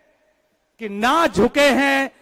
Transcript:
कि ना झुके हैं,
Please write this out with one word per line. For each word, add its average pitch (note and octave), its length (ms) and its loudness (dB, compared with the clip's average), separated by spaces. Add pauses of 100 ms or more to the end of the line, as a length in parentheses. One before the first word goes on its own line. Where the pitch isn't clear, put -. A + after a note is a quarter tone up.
(800)
कि A3+ 100 -10
ना B3+ 380 0
झुके C#4 420 2
हैं, C4+ 420 0 (100)